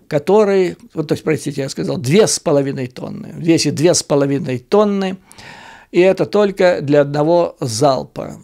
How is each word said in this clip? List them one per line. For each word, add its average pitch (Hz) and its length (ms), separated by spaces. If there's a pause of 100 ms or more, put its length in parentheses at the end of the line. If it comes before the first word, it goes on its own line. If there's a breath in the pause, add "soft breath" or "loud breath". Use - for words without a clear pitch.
который, 185 680 (180)
вот, 156 140
то 160 60
есть, - 100
простите, 143 380
я 135 60
сказал, 139 280
две 156 300
с - 140
половиной 139 480
тонны, 104 480
весит 147 400
две 160 180
с - 80
половиной 139 560
тонны, 196 580 (760 loud breath)
и 175 80
это 185 260
только 196 540
для 147 220
одного 151 580
залпа, 135 840